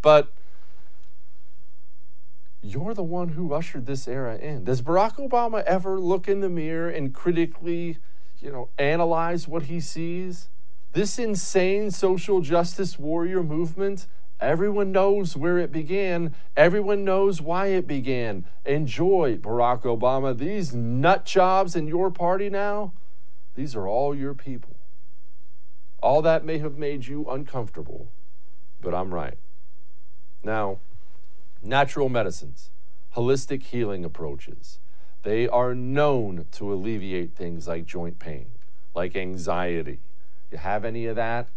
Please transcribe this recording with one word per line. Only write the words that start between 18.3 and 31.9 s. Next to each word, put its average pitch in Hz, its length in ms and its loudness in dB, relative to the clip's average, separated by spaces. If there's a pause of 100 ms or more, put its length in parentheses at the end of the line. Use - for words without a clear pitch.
Enjoy, 151 720 2
Barack 120 460 0
Obama. 127 540 0
These 160 380 -2
nut 123 520 2
jobs 185 500 2
in 156 100 0
your 175 240 0
party 185 380 0
now, 202 460 -2 (600)
these 135 220 -2
are 98 100 -2
all 135 280 0
your 139 180 -2
people. 131 440 -2 (1300)
All 147 200 2
that 160 200 2
may 156 140 -2
have 151 220 -2
made 143 280 -2
you 147 220 -2
uncomfortable, 123 800 -2 (720)
but 87 140 -2
I'm 92 180 -2
right. 73 240 -2 (1040)
Now, 104 360 0 (840)
natural 135 460 2